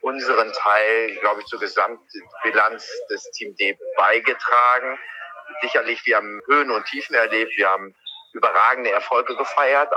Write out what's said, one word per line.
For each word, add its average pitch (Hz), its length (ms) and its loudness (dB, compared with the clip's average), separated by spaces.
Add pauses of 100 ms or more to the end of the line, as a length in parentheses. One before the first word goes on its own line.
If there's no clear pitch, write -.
unseren 123 500 0
Teil, 110 680 2
glaube 104 200 0
ich, - 60 -16
zur 117 120 -10
Gesamtbilanz 107 1300 -2 (220)
des 101 220 -8
Team 104 240 -12
D 98 200 -2 (200)
beigetragen. 123 1000 2 (640)
Sicherlich, - 440 -2
wir 110 100 4
haben 104 300 -2
Höhen 139 240 4
und 107 160 0
Tiefen 139 300 -6
erlebt, 110 400 2
wir 98 120 2
haben 95 240 -2 (400)
überragende 120 600 2
Erfolge 120 440 0
gefeiert, 139 600 2